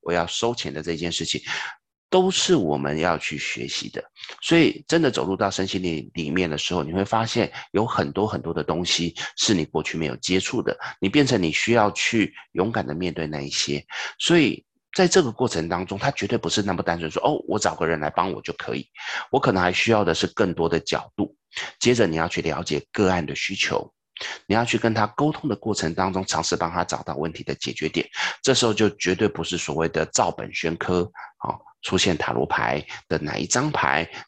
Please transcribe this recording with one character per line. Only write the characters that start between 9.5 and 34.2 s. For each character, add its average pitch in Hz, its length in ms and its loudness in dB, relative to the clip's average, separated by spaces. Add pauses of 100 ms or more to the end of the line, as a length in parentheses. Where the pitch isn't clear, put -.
你 80 100 2
过 78 160 -2
去 - 160 -4
没 80 100 -2
有 64 100 -4
接 92 240 0
触 - 200 -2
的， - 160 -2 (240)
你 98 80 2
变 143 160 6
成 127 160 2
你 80 120 2
需 - 220 2
要 107 180 6
去 - 420 0 (200)
勇 98 180 0
敢 113 120 0
的 65 80 -6
面 85 220 -4
对 80 140 -4
那 76 120 -6
一 71 80 -8
些。 71 380 -4 (320)
所 - 180 4
以 139 300 2 (300)
在 165 120 6
这 190 120 6
个 127 120 2
过 120 160 0
程 82 200 -2
当 87 160 -2
中， 98 140 -6
它 127 140 -2
绝 - 120 -6
对 110 140 0
不 82 100 -4
是 101 140 2
那 98 100 0
么 87 80 -2
单 85 160 0
纯 82 140 -4
说 - 160 -4
，“哦， 147 80 2 (140)
我 104 100 0
找 87 160 0
个 85 100 -2
人 80 140 2
来 76 100 -2
帮 87 220 0
我 - 100 -8
就 - 120 -8
可 - 240 -8
以。” 69 120 -8 (400)
我 135 120 0
可 - 100 4
能 92 100 4
还 90 120 4
需 - 180 2
要 107 140 6
的 82 100 4
是 - 140 0
更 92 260 0
多 82 140 2
的 82 100 2
角 - 380 -4
度。 - 200 -2 (440)
接 120 120 6
着 117 140 4
你 80 80 0
要 82 140 0
去 - 120 -4
了 80 220 -2
解 73 180 -2 (120)
个 98 180 4
案 87 160 2
的 69 80 -6
需 98 220 -6
求， - 360 -2 (540)
你 98 80 2
要 117 100 4
去 117 140 2
跟 113 160 2
他 107 140 2
沟 151 240 0
通 - 180 -4
的 101 60 -2
过 107 180 -2
程 82 180 -2
当 95 200 0
中， 92 120 -2
尝 82 200 -2
试 - 100 -2
帮 85 160 0
他 85 140 0
找 - 180 -4
到 71 140 -8
问 78 160 -4
题 - 100 -12
的 67 140 -6
解 - 160 -6
决 - 160 -4
点。 - 200 -2 (320)
这 131 140 4
时 123 100 2
候 113 80 4
就 107 180 4
绝 - 260 0
对 107 100 4
不 82 160 -2
是 87 160 -4
所 78 160 -4
谓 80 140 0
的 80 180 -2
照 92 240 2
本 - 240 -6
宣 82 220 -2
科， 90 240 0 (400)
哦， - 180 -6 (240)
出 - 160 0
现 90 180 2
塔 - 140 -2
罗 60 160 0
牌 67 340 -2 (280)
的 80 100 0
哪 73 180 -4
一 69 120 -4
张 147 240 0
牌， 76 360 0 (200)